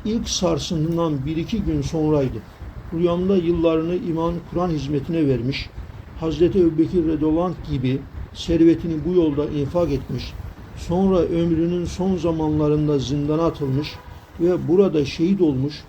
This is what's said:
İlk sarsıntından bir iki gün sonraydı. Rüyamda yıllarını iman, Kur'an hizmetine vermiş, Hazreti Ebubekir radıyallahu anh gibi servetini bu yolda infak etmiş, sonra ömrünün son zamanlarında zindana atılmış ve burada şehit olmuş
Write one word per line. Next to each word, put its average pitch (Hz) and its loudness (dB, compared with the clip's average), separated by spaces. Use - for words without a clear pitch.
İlk 220 -2
sarsıntından 160 0
bir 160 -2
iki 185 -2
gün 156 0
sonraydı. 147 0
Rüyamda 175 2
yıllarını 165 2
iman, 170 -2
Kur'an 180 -2
hizmetine 151 -2
vermiş, 127 -2
Hazreti 160 2
Ebubekir 160 2
radıyallahu 156 2
anh 170 -6
gibi 131 0
servetini 165 2
bu 170 -2
yolda 156 2
infak 151 0
etmiş, 131 -6
sonra 190 2
ömrünün 170 2
son 185 0
zamanlarında 151 2
zindana 147 0
atılmış 147 -2
ve 165 2
burada 160 4
şehit 175 0
olmuş 143 0